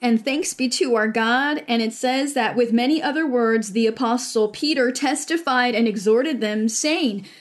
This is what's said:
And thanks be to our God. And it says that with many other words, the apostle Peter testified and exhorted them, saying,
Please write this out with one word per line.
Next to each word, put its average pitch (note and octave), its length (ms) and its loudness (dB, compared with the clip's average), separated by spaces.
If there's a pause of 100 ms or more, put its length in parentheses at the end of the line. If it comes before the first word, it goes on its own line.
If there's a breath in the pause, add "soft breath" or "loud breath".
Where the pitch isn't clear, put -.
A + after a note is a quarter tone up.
And A3+ 220 2
thanks C#4+ 300 -2
be B3+ 140 -2
to B3+ 260 0
our A3 140 2
God. B3 580 0
And A#3 160 0
it A3 100 -2
says C4+ 420 -2
that A3+ 200 0
with A#3 180 2
many C4 300 2
other D4+ 240 0
words, A3+ 460 0
the A3+ 140 2
apostle A3+ 600 0
Peter C4 440 0
testified C4 840 -2
and A3+ 140 2
exhorted A3 520 0
them, G#3+ 280 -2
saying, B3+ 580 -2 (140 loud breath)